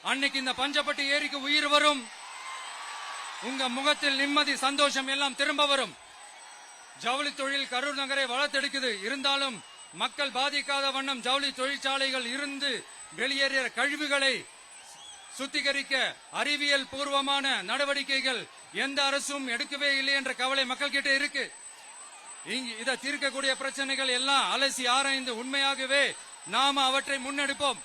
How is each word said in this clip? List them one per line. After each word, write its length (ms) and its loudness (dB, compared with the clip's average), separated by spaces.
அன்னைக்கு 360 2
இந்த 120 -2
பஞ்சப்பட்டி 480 0
ஏரிக்கு 420 0
உயிர் 260 2
வரும். 420 4
உங்க 280 -2
முகத்தில் 460 2
நிம்மதி, 420 2
சந்தோஷம் 500 2
எல்லாம் 280 0
திரும்ப 300 2
வரும். 300 2
ஜவுளி 340 0
தொழில் 380 -2
கரூர் 220 0
நகரை 320 0
வளர்த்தெடுக்குது. 760 0
இருந்தாலும், 600 0
மக்கள் 360 -2
பாதிக்காத 640 0
வண்ணம் 300 -2
ஜவுளி 320 0
தொழிற்சாலைகள் 720 -2
இருந்து 600 -4
வெளியேறிய 540 0
கழிவுகளை 760 2
சுத்திகரிக்க 760 0
அறிவியல் 560 2
பூர்வமான 720 0
நடவடிக்கைகள் 840 0
எந்த 300 0
அரசும் 460 0
எடுக்கவே 480 0
இல்லை 160 2
என்ற 200 0
கவலை 320 2
மக்கள் 240 -2
கிட்ட 260 2
இருக்கு. 380 0
இங்க 280 -4
இதை 220 -2
தீர்க்கக்கூடிய 560 -2
பிரச்சனைகள் 560 -2
எல்லாம் 540 2
அலசி 260 0
ஆராய்ந்து 500 2
உண்மையாகவே 760 0
நாம 380 4
அவற்றை 420 0
முன்னெடுப்போம். 600 0